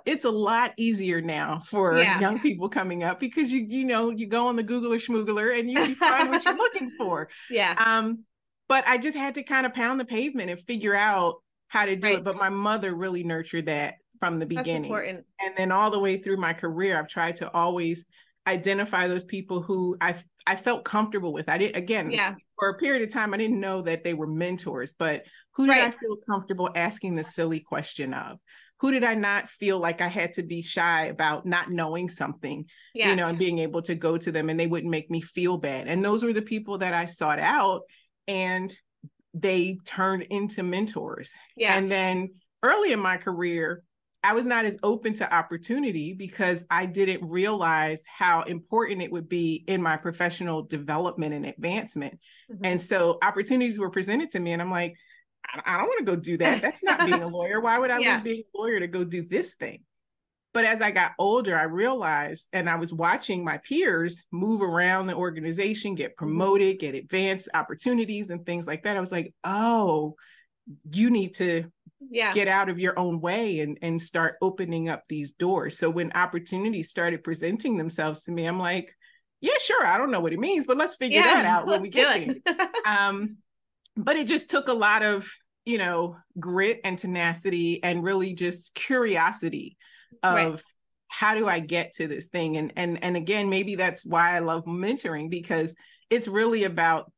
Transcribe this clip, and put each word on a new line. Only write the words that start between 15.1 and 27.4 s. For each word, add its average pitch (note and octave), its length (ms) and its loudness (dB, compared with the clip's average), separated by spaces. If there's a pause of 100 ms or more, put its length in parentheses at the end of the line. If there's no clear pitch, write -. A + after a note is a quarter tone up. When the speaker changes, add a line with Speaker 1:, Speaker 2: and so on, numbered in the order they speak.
Speaker 1:
And F#3+ 160 -4
then F#3 160 2
all G#3 180 4
the G#3 80 0
way G3 180 2
through F#3+ 200 -2
my E3 160 0
career, E3+ 440 -2
I've D3+ 120 -4
tried E3+ 280 -2
to - 160 -8
always E3+ 520 0 (420)
identify F#3+ 600 0
those F3+ 160 -2
people F#3+ 360 -6
who F3+ 380 0
I, E3+ 160 0 (320)
I D4 80 2
felt A#3+ 300 -2
comfortable G#3 480 0
with. D#3 160 -6
I D#3+ 80 2
didn't, G3+ 180 0
again, F#3 360 -2
Speaker 2:
Yeah. G3+ 240 0 (220)
Speaker 1:
for G3 120 2
a G3 80 -4
period C#4 240 2
of G#3+ 80 -4
time, G#3+ 240 -2
I G3 40 -2
didn't A3 220 0
know F#3+ 220 -2
that E3 240 -2
they E3+ 80 -2
were D#3 140 -4
mentors, D#3 640 -6
but D#3+ 320 -2 (300)
who C4+ 100 2
did C4+ 80 8
Speaker 2:
Right. C4 100 6
Speaker 1:
I A#3+ 80 2
feel A3 240 -6 (140)
comfortable F#3+ 460 -2
asking F3+ 400 -2
the D#3 100 -2
silly E3 340 -2